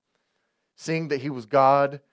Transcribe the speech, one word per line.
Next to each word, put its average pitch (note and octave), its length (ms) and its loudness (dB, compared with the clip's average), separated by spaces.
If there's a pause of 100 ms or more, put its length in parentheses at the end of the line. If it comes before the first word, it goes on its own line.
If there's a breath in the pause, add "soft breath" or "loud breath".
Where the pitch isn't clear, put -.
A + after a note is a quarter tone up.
(760)
seeing D#3+ 340 -6
that C#3 120 -4
he C#3+ 80 -8
was B2 160 -10
God C#3 540 2 (140)